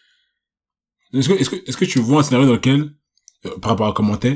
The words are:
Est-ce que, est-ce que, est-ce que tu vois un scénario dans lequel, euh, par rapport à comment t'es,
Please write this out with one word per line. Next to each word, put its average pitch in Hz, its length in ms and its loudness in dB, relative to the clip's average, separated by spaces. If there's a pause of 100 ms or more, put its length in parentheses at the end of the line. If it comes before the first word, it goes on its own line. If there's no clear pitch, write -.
(1120)
Est-ce 131 160 0
que, 196 40 2
est-ce 185 160 0
que, - 60 -6 (140)
est-ce - 80 -8
que 185 80 0
tu 143 140 -2
vois 127 200 2
un 147 40 2
scénario 131 240 2
dans 123 60 4
lequel, 143 400 0 (520)
euh, - 140 -12
par 110 120 -2
rapport 107 160 0
à 101 60 -2
comment 104 240 0
t'es, 123 180 0